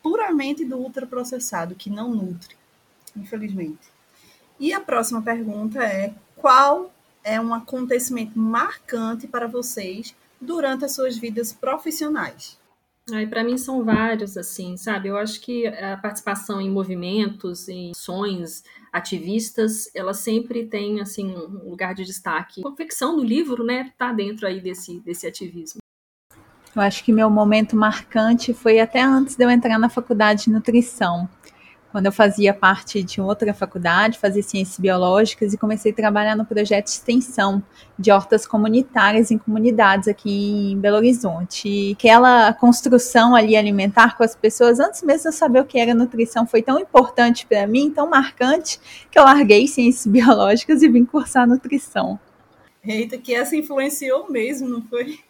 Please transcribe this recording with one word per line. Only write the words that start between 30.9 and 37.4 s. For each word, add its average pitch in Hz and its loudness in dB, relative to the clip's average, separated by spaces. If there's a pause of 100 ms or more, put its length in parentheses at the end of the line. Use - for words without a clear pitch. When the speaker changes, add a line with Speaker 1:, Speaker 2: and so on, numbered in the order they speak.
Speaker 3:
quando 196 -2
eu 196 2
fazia 202 4
parte 196 0
de 180 -8
outra 208 -2
faculdade, 190 -2
fazia 202 0
ciências 190 -6
biológicas 190 2
e 220 -4
comecei 214 -2
a 220 -10
trabalhar 214 0
no 220 -2
projeto 208 0
de - -10
extensão 202 -2 (380)